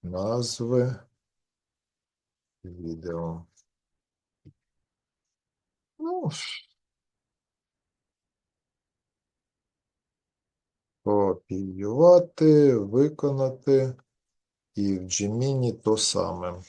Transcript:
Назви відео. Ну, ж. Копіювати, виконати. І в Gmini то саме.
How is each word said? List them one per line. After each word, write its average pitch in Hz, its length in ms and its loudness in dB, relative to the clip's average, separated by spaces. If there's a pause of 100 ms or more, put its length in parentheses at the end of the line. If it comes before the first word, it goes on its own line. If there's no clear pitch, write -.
Назви 117 920 -2 (1700)
відео. 82 800 -10 (2500)
Ну, 330 300 -6
ж. - 400 -14 (4000)
Копіювати, 107 1700 4
виконати. 131 1200 0 (800)
І 98 220 -2
в 92 40 -6
Gmini 117 800 -2
то 110 160 2
саме. 90 720 -4